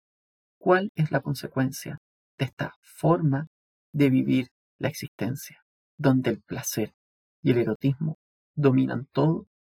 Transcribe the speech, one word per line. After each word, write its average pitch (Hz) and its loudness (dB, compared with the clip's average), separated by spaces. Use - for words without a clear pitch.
¿Cuál 185 2
es 156 0
la - 0
consecuencia 131 -6
de 135 -2
esta - -8
forma 156 0
de 143 2
vivir 131 2
la 113 -4
existencia, - -8
donde 131 2
el 107 -6
placer - -6
y 135 2
el 120 4
erotismo 135 -2
dominan 131 2
todo 156 0